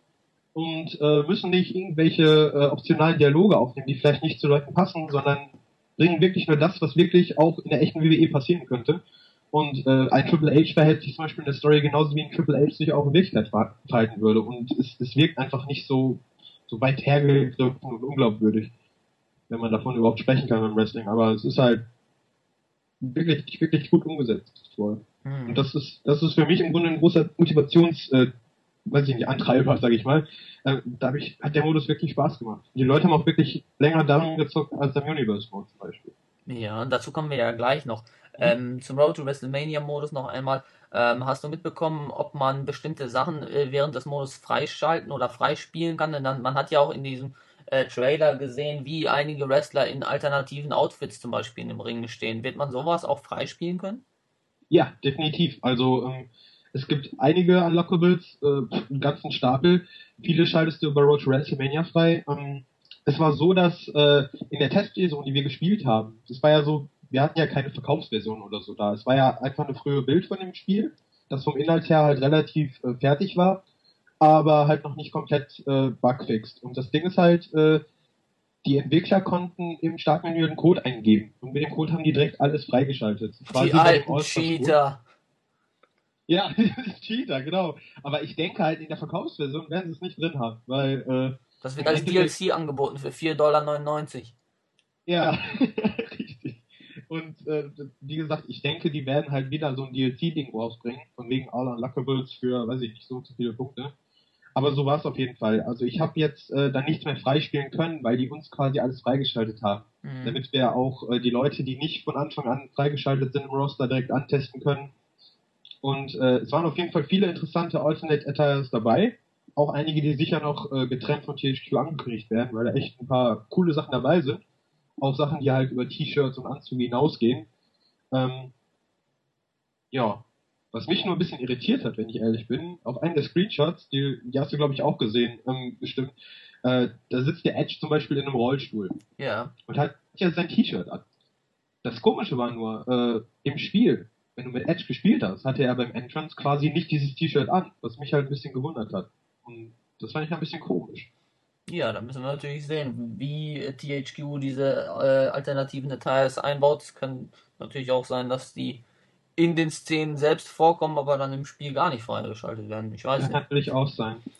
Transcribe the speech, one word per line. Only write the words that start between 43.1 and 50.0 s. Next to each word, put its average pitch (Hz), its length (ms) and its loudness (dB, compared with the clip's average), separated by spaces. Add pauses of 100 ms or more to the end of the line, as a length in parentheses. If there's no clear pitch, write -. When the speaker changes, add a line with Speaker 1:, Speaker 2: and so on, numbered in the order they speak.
Speaker 2:
äh, 139 280 -2
während 143 240 0
des 131 120 -8
Modus 143 300 -6
freischalten 147 760 -2
oder 127 160 -2
freispielen 160 680 -4
kann? 156 160 -2
Denn 139 120 -6
dann, 131 180 -2
man 131 120 -2
hat 135 160 -2
ja 151 100 4
auch 143 100 4
in 135 140 -10
diesem, 131 300 -10 (320)
äh, 131 180 0
Trailer 143 520 2
gesehen, 139 480 -8
wie 151 240 -4
einige 143 400 0
Wrestler 139 380 2
in 135 160 -8